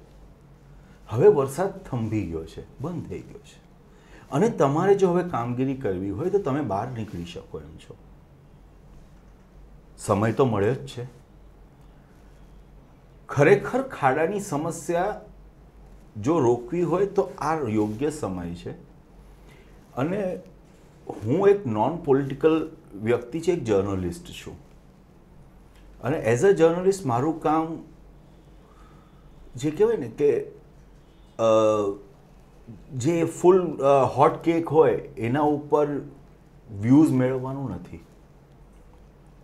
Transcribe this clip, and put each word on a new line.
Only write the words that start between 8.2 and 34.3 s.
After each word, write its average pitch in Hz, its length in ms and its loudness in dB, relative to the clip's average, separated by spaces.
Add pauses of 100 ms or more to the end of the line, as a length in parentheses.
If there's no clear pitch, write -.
સમય 110 340 0
તો 135 140 2
મળ્યો 110 280 2
જ 131 140 -10
છે. 123 200 -14 (2250)
ખરેખર 143 520 2
ખાડાની 165 580 -2
સમસ્યા 170 800 -4 (1000)
જો 156 180 0
રોકવી 120 420 0
હોય 175 240 0
તો 196 320 -2
આ 151 180 -2 (120)
યોગ્ય 107 420 -2
સમય 90 460 -6
છે. 85 160 -12 (1200)
અને 180 440 -4 (840)
હું 170 220 2
એક 202 200 4
નોન 113 300 0
પોલિટિકલ 143 720 2 (320)
વ્યક્તિ 120 380 -2
છે, 180 100 0
એક 160 120 -2
journalist 98 600 -2
છું. - 300 -16 (1500)
અને 120 320 0
as 127 120 2
a 196 80 8
journalist 175 520 2
મારું 135 360 -2
કામ 160 420 -2 (1700)
જે 139 160 -4
કહેવાય 214 260 2
ને 131 100 -8
કે, 127 380 0 (920)
અ, 113 60 2 (1500)
જે 160 300 0
full, 175 520 4
અ, 135 280 6
hot 139 320 4